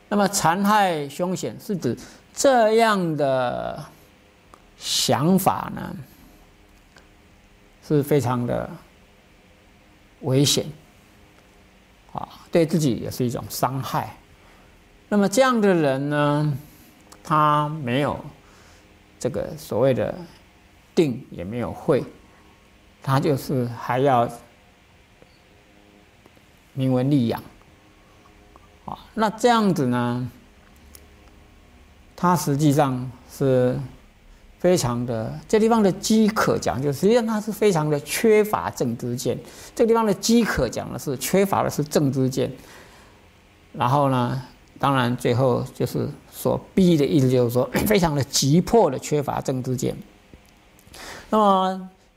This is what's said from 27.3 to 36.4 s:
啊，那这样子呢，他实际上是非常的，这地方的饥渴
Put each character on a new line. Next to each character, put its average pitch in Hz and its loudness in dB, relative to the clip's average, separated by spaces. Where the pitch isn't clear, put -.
啊， - -12
那 214 -2
这 226 0
样 220 4
子 143 0
呢， 123 -2
他 180 0
实 147 0
际 147 4
上 131 0
是 127 0
非 180 2
常 120 -2
的， 117 -4
这 220 2
地 226 4
方 226 4
的 196 4
饥 214 2
渴 175 0